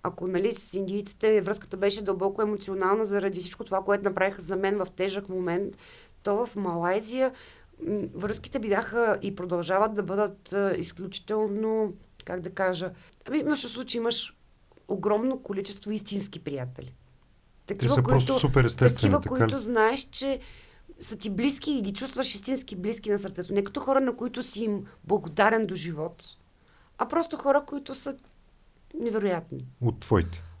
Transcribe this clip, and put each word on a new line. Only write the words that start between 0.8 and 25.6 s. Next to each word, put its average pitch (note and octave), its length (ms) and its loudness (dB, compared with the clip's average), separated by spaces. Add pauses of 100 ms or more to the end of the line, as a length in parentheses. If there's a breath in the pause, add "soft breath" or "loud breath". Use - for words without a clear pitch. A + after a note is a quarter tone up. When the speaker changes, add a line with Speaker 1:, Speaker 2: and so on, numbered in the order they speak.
Speaker 1:
връзката G3 360 -4
беше G3+ 280 2
дълбоко G3 380 0
емоционална G3+ 640 0
заради G3 360 0
всичко F3 240 -8
това, F#3+ 200 -2
което G3+ 200 2
направиха G3 380 0
за F3+ 140 -4
мен G3 220 0
в F#3 80 0 (100)
тежък G3 320 -4
момент, F#3 480 -2 (460 loud breath)
то G#3 240 0
в A#3+ 100 -10
Малайзия, G#3 760 0 (500 loud breath)
м, G#3 180 -2 (140)
връзките G#3 440 -4
ми G#3+ 100 -4
бяха G#3+ 540 2
и G3 120 -4
продължават F#3 600 0
да G3+ 80 -2
бъдат, G3 500 -2
а, G3 240 2
изключително, G#3+ 1160 -2 (320)
как F3+ 160 -6
да F3+ 100 -8
кажа, F#3 400 0 (380 loud breath)
ами, D4 100 0
имаш D4 220 2
случай, B3 380 -2
имаш A#3 380 -2 (520)
огромно G#3+ 540 0
количество G3 480 -6
истински G3+ 480 -4
приятели. B2+ 560 -8 (720)
Speaker 2:
Те - 80 -4
Speaker 1:
Такива, B2+ 200 4
Speaker 2:
са C3+ 80 6
просто B2+ 240 6
Speaker 1:
които, C4 140 4
Speaker 2:
супер C3+ 240 6
естествени, B2 300 6
Speaker 1:
такива, - 260 4
Speaker 2:
така - 80 -6
Speaker 1:
които A#2+ 280 4
Speaker 2:
ли? C4+ 40 -2
Speaker 1:
знаеш, A#3 420 4
че C4+ 360 -2 (640 loud breath)
са - 160 -4
ти A3 140 -4
близки C4+ 420 2
и C4 100 0
ги G3 100 -2
чувстваш B3+ 420 -2
истински C4 420 -2
близки G#3+ 340 -4
на G3+ 80 2
сърцето. F#3+ 360 -6
Не G3 100 4
като A#3 160 -6
хора, C4+ 200 4
на B3+ 160 0
които B3 260 -6
си A3+ 220 -4
им G#3 200 -2 (200 loud breath)
благодарен G#3+ 640 2